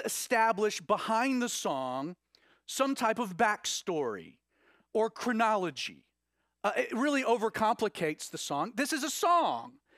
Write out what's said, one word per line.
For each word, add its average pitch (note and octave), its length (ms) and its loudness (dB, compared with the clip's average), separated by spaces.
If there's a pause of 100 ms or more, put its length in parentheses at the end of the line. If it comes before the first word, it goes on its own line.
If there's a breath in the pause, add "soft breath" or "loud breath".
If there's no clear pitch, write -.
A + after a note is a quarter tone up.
establish A3 760 2
behind A3+ 640 0
the A#3+ 80 -2
song C3+ 640 -4 (500 soft breath)
some C4+ 300 0
type A3 240 0
of G3+ 160 -4
backstory D3+ 1000 -2 (560 soft breath)
or A3 160 2
chronology. G#3 960 0 (580)
Uh, G#3 140 2
it B3+ 160 -2
really C4+ 300 2
overcomplicates G#3+ 1080 0
the - 80 -12
song. D#3 360 -2
This C4 200 -2
is C#4 100 -2
a D#4 60 -2
song. F3+ 640 2 (240 soft breath)